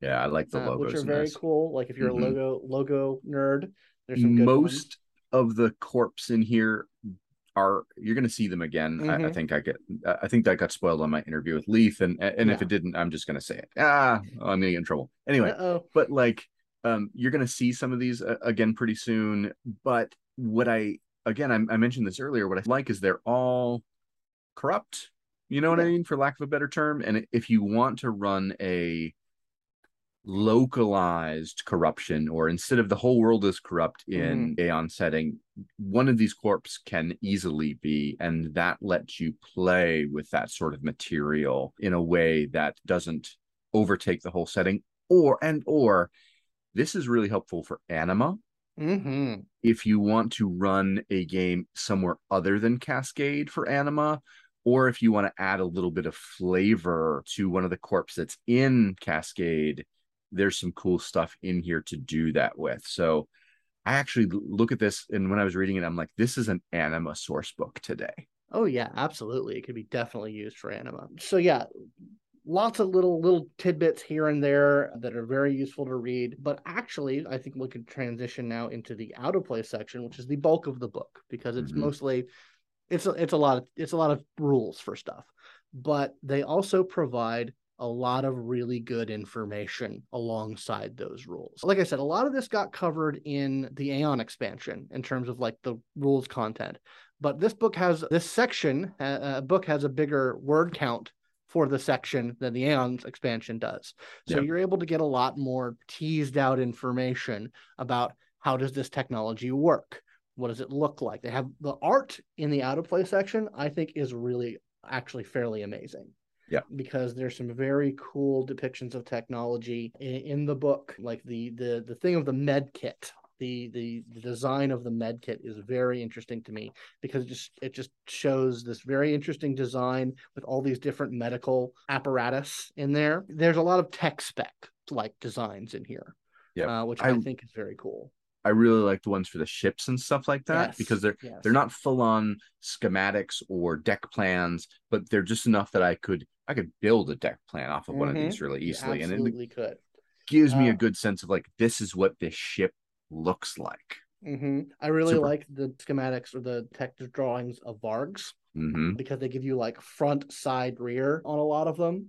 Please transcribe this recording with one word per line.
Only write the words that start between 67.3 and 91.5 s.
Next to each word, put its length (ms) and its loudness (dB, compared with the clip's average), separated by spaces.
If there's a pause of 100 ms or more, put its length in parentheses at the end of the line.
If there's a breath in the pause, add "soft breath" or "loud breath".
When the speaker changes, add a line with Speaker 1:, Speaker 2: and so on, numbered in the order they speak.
Speaker 1:
book 280 -8
today." 480 -10 (240)
Speaker 2:
Oh, 140 0
yeah, 280 -2
absolutely. 600 -6
It 80 -10
could 100 -12
be 100 -12
definitely 480 -6
used 260 -14
for 120 -12
Anima. 380 -12 (100)
So, 200 0
yeah, 260 4 (800)
lots 340 0
of 100 2
little, 340 4
little 340 4
tidbits 460 2
here 260 0
and 160 2
there 560 4
that 160 -8
are 80 -6
very 300 2
useful 320 -4
to 80 -6
read. 440 -4
But 280 -4
actually, 600 -6
I 120 -6
think 180 -14
we 120 -6
could 200 -14
transition 600 -6
now 200 -6
into 260 -12
the 220 -12
out 180 -2
of 100 0
play 180 -4
section, 420 -10
which 140 -14
is 80 -14
the 100 -2
bulk 300 4
of 120 -6
the 100 -6
book, 320 -14 (100)
because 260 -6
it's 160 -4
Speaker 1:
Mm-hmm. 80 -2
Speaker 2:
mostly, 440 0 (640 soft breath)
it's 160 -2
a, 60 4
it's 200 -2
a 60 4
lot 180 6
of, 100 -4 (100)
it's 160 -6
a 40 -2
lot 140 4
of 120 0 (160)
rules 400 2
for 160 -10
stuff. 300 -14 (480 soft breath)
But 500 -2
they 200 0
also 420 2
provide 720 -2 (260)
a 60 -4
lot 380 0
of 120 0
really 440 -4
good 280 -4
information 920 -8 (100)
alongside 840 -6
those 320 -12
rules. 340 -14